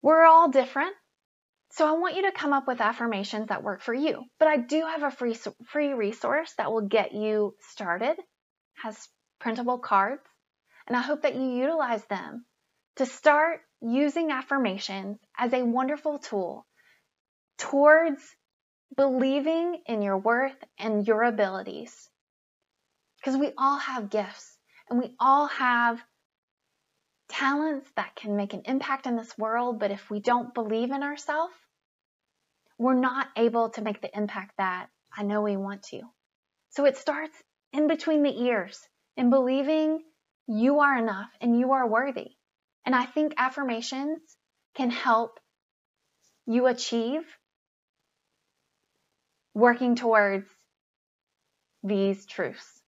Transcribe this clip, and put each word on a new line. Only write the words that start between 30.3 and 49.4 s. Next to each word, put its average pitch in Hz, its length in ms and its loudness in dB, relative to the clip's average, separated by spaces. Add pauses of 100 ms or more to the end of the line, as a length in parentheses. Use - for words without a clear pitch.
believe 226 380 -4
in 277 100 -6
ourselves, 302 540 -6 (1200)
we're 254 160 2
not 254 440 0
able 226 320 2
to 220 120 -10
make 208 200 -6
the - 160 -10
impact 208 400 -8
that 185 340 -4 (240)
I 208 80 -8
know 208 180 -2
we 208 140 0
want 196 280 -8
to. - 180 -16 (680)
So 277 140 0
it 269 120 4
starts 311 440 -8 (300)
in 302 160 2
between 311 360 2
the 254 200 0
ears, 214 460 -4 (260)
in 247 140 2
believing 285 760 2 (440)
you 254 340 2
are 277 160 4
enough 214 420 -4
and 240 180 2
you 247 140 2
are 262 160 2
worthy. 240 480 -2 (480)
And 254 100 0
I 247 120 2
think 302 320 -2
affirmations 262 1000 -4 (360)
can 254 160 -2
help 233 500 0 (1080)
you 240 200 2
achieve 247 720 -2 (2250)